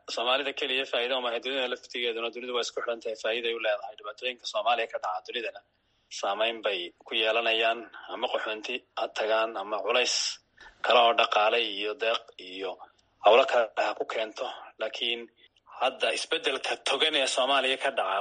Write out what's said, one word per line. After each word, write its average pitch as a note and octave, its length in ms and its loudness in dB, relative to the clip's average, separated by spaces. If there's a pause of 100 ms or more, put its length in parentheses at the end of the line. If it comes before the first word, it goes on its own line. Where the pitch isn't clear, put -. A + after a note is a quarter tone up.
(100)
Soomaalida C3 420 0
keliya D3 340 -2
faa'iido C#3 300 -2
uma B2 140 -2
aha, A#2 100 -2
dunida C3 280 -4
laftigeeduna, A#2+ 640 -4
dunidu A#2+ 240 -10
waa A#2+ 60 0
isku - 200 -4
xiran A#2 200 -4
tahay, A2 160 -6
faa'iido A#2 320 -2
ay A#2 60 0
u A2+ 60 -6
leedahay. G#2+ 360 -2
Dhibaatooyinka A#2+ 500 -8
Soomaaliya A2+ 400 0
ka - 120 -6
dhaca G#2+ 260 -6
dunidana - 360 -8 (500)
saameyn A2 520 -2
bay G2 180 0 (180)
ku - 160 -10
yeelanayaan, A2+ 680 2 (280)
ama A#2 200 -6
qaxoonti A2 460 -4 (220)
ha A2+ 120 -2
tagaan, A2 480 0
ama G#2 240 -6
culays A#2+ 340 2 (680)
kale A#2+ 180 6
oo A#2 160 8
dhaqaale G#2+ 480 4
iyo G#2 300 -4
deeq A2+ 280 -2 (140)
iyo F#2 340 -8 (520)
hawlo A#2+ 240 10
kale A#2 280 4
ha B2 200 0
ku - 100 -4
keento. A2 400 -6 (340)
Laakiin A#2 420 -4 (480)
hadda - 440 0
isbeddelka - 720 -2
togan D3+ 320 2
ee C3+ 100 2
Soomaaliya C3 540 2
ka C#3 100 0
dhaca G#2+ 300 0